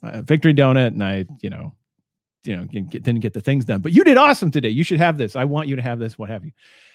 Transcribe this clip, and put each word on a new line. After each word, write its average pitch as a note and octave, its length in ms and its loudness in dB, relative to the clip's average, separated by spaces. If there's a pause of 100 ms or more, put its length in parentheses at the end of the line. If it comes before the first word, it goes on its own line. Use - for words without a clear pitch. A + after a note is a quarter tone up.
uh, - 200 -12
victory D3+ 320 2
donut, C3 340 4
and G2+ 160 -4
I, F#2+ 200 -4 (160)
you G2+ 100 -8
know, - 240 -14 (680)
you G#2+ 120 -6
know, F2+ 80 -10
didn't G2 260 -10
get, - 120 -12
didn't A#2 180 -2
get A2 120 -4
the G#2+ 80 -10
things C3+ 240 0
done, G2+ 160 -4
but D#3+ 120 -4
you G#3+ 120 8
did D4 120 8
awesome C4 340 4
today. B2+ 180 -2
You A#2+ 160 0
should E3+ 140 -2
have E3 200 2
this. A#2 180 -6
I B2+ 80 -2
want D3 240 -4
you C#3 80 -4
to B2+ 60 -6
have A#2+ 160 -6
this," A2+ 200 -10
what G#2+ 120 -10
have G#2+ 140 -12
you. D3+ 80 -16 (420)